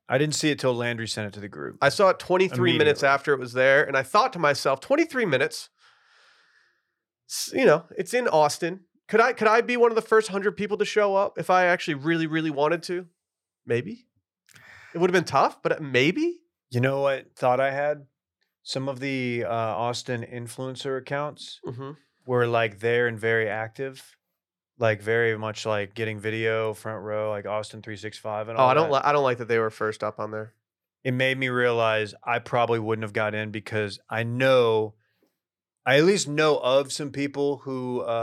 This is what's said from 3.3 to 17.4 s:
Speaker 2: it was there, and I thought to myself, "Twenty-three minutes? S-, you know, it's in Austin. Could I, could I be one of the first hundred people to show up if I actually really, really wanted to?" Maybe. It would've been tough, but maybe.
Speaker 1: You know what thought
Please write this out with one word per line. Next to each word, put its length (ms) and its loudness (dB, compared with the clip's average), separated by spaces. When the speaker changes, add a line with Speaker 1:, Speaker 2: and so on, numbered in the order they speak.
Speaker 2:
it 80 0
was 140 -10
there, 280 4
and 140 -2
I 60 2
thought 320 2
to 40 -10
myself, 420 0
"Twenty-three 440 0
minutes? 460 -2
S-, 260 -8
you 100 2
know, 200 4
it's 160 -6
in 160 0
Austin. 520 0
Could 120 2
I, 140 4
could 140 2
I 120 6
be 160 -2
one 140 6
of 60 -2
the 60 0
first 260 2
hundred 280 -4
people 220 -4
to 60 0
show 320 2
up 220 0
if 120 -6
I 160 6
actually 280 0
really, 320 0
really 240 -2
wanted 340 0
to?" 220 -8
Maybe. 400 -4
It 40 -6
would've 160 4
been 100 4
tough, 380 0
but 200 -2
maybe. 580 2
Speaker 1:
You 100 0
know 200 2
what 340 -2
thought 260 2